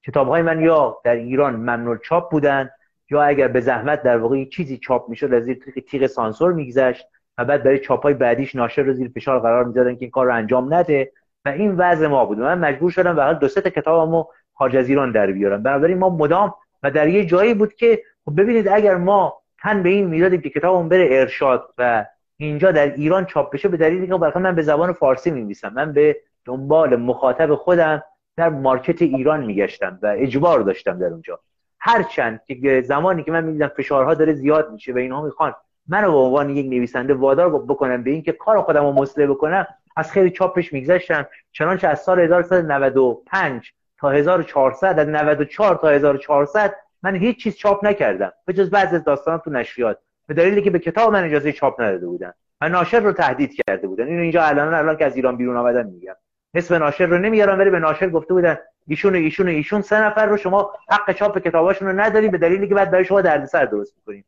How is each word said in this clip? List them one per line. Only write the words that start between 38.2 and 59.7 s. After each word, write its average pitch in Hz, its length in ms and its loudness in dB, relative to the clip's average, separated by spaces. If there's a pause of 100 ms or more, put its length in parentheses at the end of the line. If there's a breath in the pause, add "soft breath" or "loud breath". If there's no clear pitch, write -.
که 160 100 -4
کار 208 300 0
خودم 147 200 2
رو 143 100 2
مصلح 139 340 0
بکنم، 151 400 -2 (300)
از 156 160 -6
خیر 190 160 4
چاپش 180 440 -2
می‌گذشتم. 151 540 -2 (260 loud breath)
چنانچه 175 360 -2
از 143 120 0
سال 180 200 2
هزار 170 200 4
و - 20 -2
سیصد 175 220 0
و - 20 -6
نود 139 300 0
و 127 300 2
پنج 151 460 -6 (260)
تا 143 120 -2
هزار 151 300 2
و - 20 -4
چهارصد، 143 560 0
از 151 100 2
نود 151 320 0
و 147 40 0
چهار 196 300 0
تا 160 140 0
هزار 143 260 4
و 135 40 -4
چهارصد 147 560 0 (280)
من 190 140 -2
هیچ 220 260 -2
چیز 208 140 -4
چاپ 202 300 0
نکردم 104 460 0 (140)
به 180 60 -4
جز 180 180 0
بعضی 185 260 2
از 156 80 -4
داستانام 156 360 -2
تو 160 100 -12
نشریات، 117 480 -4 (280)
به 151 80 -10
دلیلی 196 280 2
که 202 80 0
به 175 80 -2
کتاب 208 340 0
من 190 120 2
اجازه 147 280 0
چاپ 131 280 -2
نداده 92 260 -2
بودن 87 260 -10 (280)
و 151 80 -2
ناشر 180 320 2
رو 208 120 0
تهدید 139 420 -2
کرده 98 320 -4
بودن. 98 200 -6
اینو 170 160 -4
اینجا 165 200 2
الان، 151 320 0
الان 156 220 0
که 156 80 0
از 127 120 -2
ایران 127 200 -2
بیرون 123 200 -4
آمدم 120 300 0
می‌گم، 92 280 -18 (400)
اسم 175 200 0
ناشر 160 320 0
رو 175 120 2
نمیارم، 202 400 2
ولی 196 120 4
به 180 80 2
ناشر 160 320 -2
گفته 165 240 -2
بودن 170 240 2 (280)
ایشون 190 260 0
و 185 40 0
ایشون 165 300 0
و 175 40 0
ایشون 165 320 -2